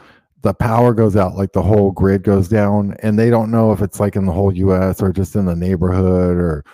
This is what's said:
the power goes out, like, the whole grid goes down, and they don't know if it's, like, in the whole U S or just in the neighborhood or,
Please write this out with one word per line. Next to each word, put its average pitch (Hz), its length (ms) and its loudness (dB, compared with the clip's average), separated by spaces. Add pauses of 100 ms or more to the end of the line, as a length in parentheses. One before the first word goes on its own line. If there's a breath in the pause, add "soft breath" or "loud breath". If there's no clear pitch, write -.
(420 loud breath)
the 101 120 0
power 120 400 2
goes 107 220 2
out, 92 200 0
like, 95 180 -4
the 95 80 -2
whole 98 300 2
grid 95 320 0
goes 98 260 2
down, 104 520 0
and 107 160 0
they 113 120 2
don't 113 220 0
know 113 200 2
if 101 100 -2
it's, - 180 -6
like, 101 160 -2
in 98 100 -2
the 92 60 0
whole 95 220 0
U 92 200 0
S 92 280 -2
or 95 100 0
just 92 240 -4
in 101 100 -2
the 85 100 -2
neighborhood 90 840 0
or, 80 360 -4